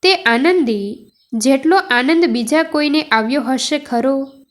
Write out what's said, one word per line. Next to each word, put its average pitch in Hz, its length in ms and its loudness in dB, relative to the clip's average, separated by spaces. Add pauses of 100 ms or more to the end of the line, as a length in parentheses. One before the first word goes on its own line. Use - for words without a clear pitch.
તે 370 120 4
આનંદી 233 960 0 (200)
જેટલો 269 440 2
આનંદ 330 500 2
બીજા 240 360 0
કોઈને 302 400 0
આવ્યો 233 400 -2
હશે 262 360 -2
ખરો? 269 540 -4 (180)